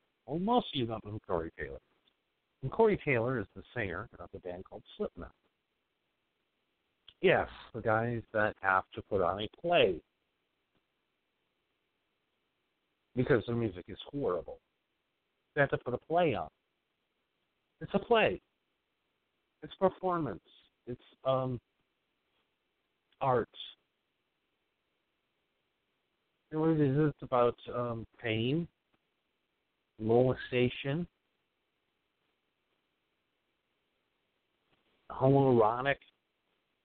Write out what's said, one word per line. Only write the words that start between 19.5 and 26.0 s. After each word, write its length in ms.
It's 120
performance. 680
It's, 140
um, 340
art. 300